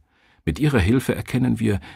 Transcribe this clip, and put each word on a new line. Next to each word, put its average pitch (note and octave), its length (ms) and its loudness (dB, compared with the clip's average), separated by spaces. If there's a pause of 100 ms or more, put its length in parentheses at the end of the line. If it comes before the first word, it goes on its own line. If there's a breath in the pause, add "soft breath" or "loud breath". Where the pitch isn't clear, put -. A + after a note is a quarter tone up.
(460 soft breath)
Mit D#2 120 -2
ihrer C#3+ 200 2
Hilfe A2 360 2
erkennen B2 440 -2
wir, G#2+ 220 0 (160 loud breath)